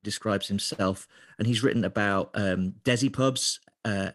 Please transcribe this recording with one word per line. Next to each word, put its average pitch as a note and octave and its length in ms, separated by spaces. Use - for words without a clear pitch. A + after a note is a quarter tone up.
describes G2+ 460
himself. F#2+ 580
And G#2+ 80
he's A#2 160
written A#2 220
about, G2 500
um, F#2 400
Desi B2 280
pubs, - 480
uh, G2 300